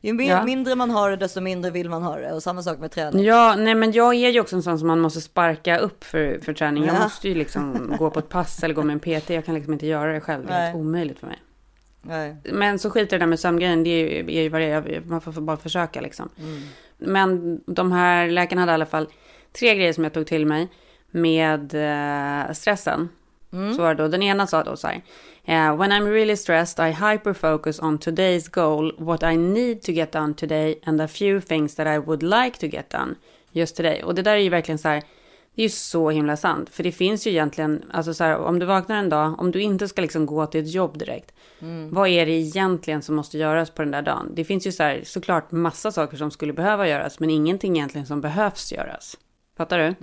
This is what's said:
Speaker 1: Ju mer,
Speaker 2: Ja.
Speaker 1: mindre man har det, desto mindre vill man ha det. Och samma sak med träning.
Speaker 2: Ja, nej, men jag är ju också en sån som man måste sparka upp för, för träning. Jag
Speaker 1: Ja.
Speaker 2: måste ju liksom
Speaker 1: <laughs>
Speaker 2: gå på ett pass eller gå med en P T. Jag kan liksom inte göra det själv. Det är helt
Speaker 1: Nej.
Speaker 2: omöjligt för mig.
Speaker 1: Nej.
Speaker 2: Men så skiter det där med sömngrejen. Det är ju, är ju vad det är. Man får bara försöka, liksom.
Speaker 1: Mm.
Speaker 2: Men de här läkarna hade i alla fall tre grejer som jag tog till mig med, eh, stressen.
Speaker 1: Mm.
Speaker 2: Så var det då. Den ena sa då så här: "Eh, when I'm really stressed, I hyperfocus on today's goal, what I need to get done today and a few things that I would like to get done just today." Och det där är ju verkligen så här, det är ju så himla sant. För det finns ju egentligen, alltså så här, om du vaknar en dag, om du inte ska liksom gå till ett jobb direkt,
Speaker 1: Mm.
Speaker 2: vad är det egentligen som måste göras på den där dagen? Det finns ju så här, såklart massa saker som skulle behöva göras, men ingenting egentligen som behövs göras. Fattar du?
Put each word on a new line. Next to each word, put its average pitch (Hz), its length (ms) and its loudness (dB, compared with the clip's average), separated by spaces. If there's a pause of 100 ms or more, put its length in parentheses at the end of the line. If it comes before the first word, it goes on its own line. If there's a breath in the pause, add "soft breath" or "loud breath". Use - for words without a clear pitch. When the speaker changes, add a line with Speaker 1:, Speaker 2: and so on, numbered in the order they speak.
Speaker 1:
Ju 214 120 -2
mer, 240 160 2
Speaker 2:
Ja. 185 140 4
Speaker 1:
mindre 262 320 0
man 247 160 0
har 202 180 4
det, 196 80 0
desto 185 240 -4
mindre 180 300 -4
vill 175 180 -4
man 165 140 -4
ha 160 120 -4
det. 147 180 -6
Och 160 100 -6
samma 180 200 -6
sak 165 160 -6
med 156 120 -10
träning. 170 320 2
Speaker 2:
Ja, 226 340 8
nej, 220 180 4
men 226 160 4
jag 240 240 6
är 247 140 4
ju 240 100 6
också 185 160 -2
en 175 80 0
sån 170 160 0
som 160 80 0
man 165 120 4
måste 160 220 0
sparka 170 560 0
upp - 260 -2
för, 151 400 -2
för 156 100 -6
träning. 151 320 0
Jag 165 100 2
Speaker 1:
Ja. 214 80 4
Speaker 2:
måste 208 260 -4
ju 180 60 0
liksom 143 600 -4
Speaker 1:
<laughs> - 40 -4
Speaker 2:
gå 156 100 2
på 156 100 -2
ett 151 100 -8
pass - 340 -4
eller 160 120 0
gå 151 80 0
med 147 100 0
en 147 60 -2
P 160 200 -2
T. 170 160 -6
Jag 160 100 -4
kan 165 100 -2
liksom 151 180 -4
inte 151 140 -4
göra 156 260 0
det 151 80 -4
själv. 139 260 -6
Det 185 60 -4
är 180 80 2
helt 170 140 -2
Speaker 1:
Nej. 160 60 -4
Speaker 2:
omöjligt 156 380 -4
för - 80 -14
mig. - 120 -14 (640)
Speaker 1:
Nej. 156 420 -8
Speaker 2:
Men 202 360 0
så 214 100 -4
skiter 208 220 0
det 190 60 0
där 170 100 2
med 165 120 2
sömngrejen. 170 440 2
Det 170 60 2
är 165 80 2 (120)
ju, 151 100 -4 (180)
är 160 40 2
ju 156 80 0
vad 160 120 0
det 160 60 2
är. 156 380 -4
Man 170 160 -4
får 160 100 -12
bara 156 260 -4
försöka, 160 440 -4
liksom. - 280 -12 (100)
Speaker 1:
Mm. 156 220 -12 (360 loud breath)
Speaker 2:
Men 185 680 0
de 180 260 0
här 175 380 4
läkarna 175 320 2
hade 175 100 4
i 165 40 6
alla 160 100 2
fall 156 220 -4 (520 loud breath)
tre 226 160 6
grejer 175 180 2
som 165 100 0
jag 156 100 -2
tog 160 140 -4
till 156 180 0
mig 156 220 0 (460 soft breath)
med, 160 600 2
eh, 147 800 -2
stressen. 175 560 -2 (440)
Speaker 1:
Mm. 196 200 -4
Speaker 2:
Så 175 80 -2
var 165 140 4
det 156 80 0
då. 156 60 2
Den 180 140 0
ena 196 240 2
sa 160 160 0
då - 120 -6
så - 120 -8
här: - 80 -4 (500 loud breath)
"Eh, 156 320 4
when 196 140 2
I'm 202 200 2
really 214 260 4
stressed, 165 520 0
I - 20 0
hyperfocus 160 920 0
on 156 180 0
today's 175 520 0
goal, 156 480 0
what 160 240 -2
I 165 140 4
need 220 440 2
to 185 100 -4
get 160 200 -2
done 151 220 -2
today 156 520 -2
and 156 160 2
a 156 60 -2
few 196 400 0
things 151 280 0
that 156 120 -2
I 151 100 2
would 151 260 -2
like 240 360 0
to 170 60 -4
get - 240 -8
done - 260 -4 (360 soft breath)
just 165 260 -2
today." 165 260 0
Och 175 120 -2
det 185 60 0
där 208 100 2
är 208 60 4
ju 196 120 4
verkligen 160 300 0
så 160 80 -2
här, 151 160 0 (520 soft breath)
det - 60 0
är - 20 4
ju - 60 4
så 165 400 0
himla 151 280 2
sant. 151 320 -2
För - 140 -8
det 175 80 0
finns 196 360 0
ju 208 40 0
egentligen, 156 520 0 (100)
alltså 165 200 -2
så 175 100 -2
här, 160 140 4
om 175 220 0
du 175 60 0
vaknar 190 320 0
en 196 120 0
dag, 156 300 2
om 180 120 0
du 190 100 0
inte 202 260 0
ska 196 140 -4
liksom 156 240 0
gå 151 200 -2
till 156 160 -2
ett 156 120 -8
jobb 180 240 -2
direkt, - 360 -10 (280 loud breath)
Speaker 1:
Mm. 160 320 -10
Speaker 2:
vad 190 160 2
är 170 160 4
det 156 60 0
egentligen 165 720 0
som 151 140 -4
måste 151 220 -4
göras 156 320 0
på - 120 -8
den 147 100 -2
där 143 100 -2
dagen? - 340 -4
Det 165 80 -2
finns 190 240 -2
ju 185 40 -4
så 170 120 0
här, 143 220 0
såklart 170 460 -2
massa 170 400 -2
saker 151 260 -4
som 151 140 -4
skulle 147 220 -6
behöva 196 340 0
göras, - 320 -2
men 160 100 0
ingenting 165 480 2
egentligen 143 300 -4
som 143 140 -4
behövs 190 520 -2
göras. - 440 -10 (400)
Fattar 175 200 -2
du? 165 260 2